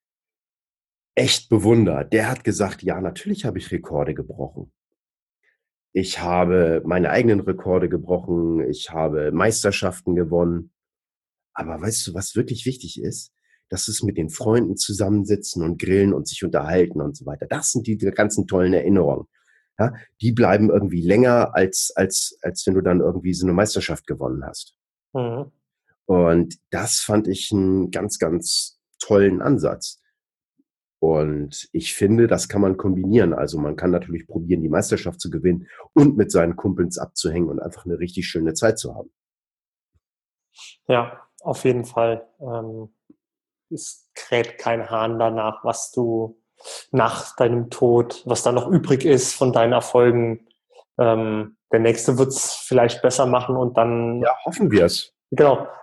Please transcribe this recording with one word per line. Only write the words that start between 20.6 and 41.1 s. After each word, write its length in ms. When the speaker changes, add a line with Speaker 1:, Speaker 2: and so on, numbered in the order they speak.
Speaker 1:
irgendwie 320
länger, 520
als, 420
als, 460
als 240
wenn 80
du 60
dann 200
irgendwie 340
so 100
eine 80
Meisterschaft 540
gewonnen 380
hast. 320
Speaker 2:
Mhm. 360
Speaker 1:
Und 500
das 300
fand 260
ich 260
einen 380
ganz, 300
ganz 580
tollen 420
Ansatz. 580
Und 720
ich 200
finde, 360
das 200
kann 120
man 160
kombinieren. 580
Also 240
man 160
kann 160
natürlich 380
probieren, 340
die 60
Meisterschaft 520
zu 80
gewinnen 380
und 240
mit 140
seinen 240
Kumpels 440
abzuhängen 520
und 100
einfach 240
eine 140
richtig 300
schöne 260
Zeit 240
zu 160
haben. 160
Speaker 2:
Ja, 340